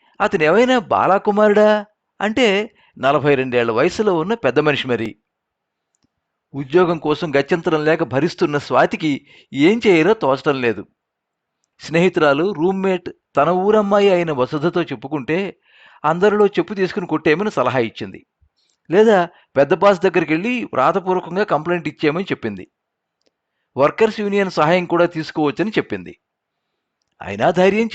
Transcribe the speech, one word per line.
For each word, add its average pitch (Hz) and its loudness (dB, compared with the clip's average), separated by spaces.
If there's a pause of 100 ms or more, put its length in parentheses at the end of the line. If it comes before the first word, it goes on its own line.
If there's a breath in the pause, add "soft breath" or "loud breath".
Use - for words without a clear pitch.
(220)
అతను 196 0
ఏమైనా 240 4
బాలాకుమారుడా 202 2 (360)
అంటే 214 0 (240 soft breath)
నలభై 143 2
రెండేళ్ల 123 0
వయసులో 180 0
ఉన్న 165 -2
పెద్ద 143 -2
మనిషి 147 0
మరి. 120 -4 (1400)
ఉద్యోగం 160 0
కోసం 151 -2
గత్యంతరం 156 0
లేక 160 2
భరిస్తున్న 147 -2
స్వాతికి 147 -2 (260 soft breath)
ఏం 170 2
చేయాలో 175 4
తోచడం 139 -2
లేదు. 104 -2 (920)
స్నేహితురాలు, 165 0
రూమ్మేట్, 190 -2 (280)
తన 147 2
ఊరమ్మాయి 202 2
అయిన 175 0
వసుధతో 151 -2
చెప్పుకుంటే 147 -6 (460 soft breath)
అందరిలో 202 2
చెప్పు 190 -2
తీసుకుని 185 -4
కొట్టేయమని 156 0
సలహా 123 0
ఇచ్చింది. 107 -8 (680)
లేదా 196 4 (300 soft breath)
పెద్ద 139 2
బాస్ 185 2
దగ్గరికి 175 0
వెళ్ళి 220 -4
వ్రాతపూర్వకంగా 175 -2
కంప్లైంట్ 165 -4
ఇచ్చేయమని 156 -4
చెప్పింది. 110 -8 (1120)
వర్కర్స్ 156 0
యూనియన్ 202 -2
సహాయం 175 0
కూడా 170 2
తీసుకోవచ్చని 160 -4
చెప్పింది. 92 -6 (1040)
అయినా 185 -2
ధైర్యం 196 2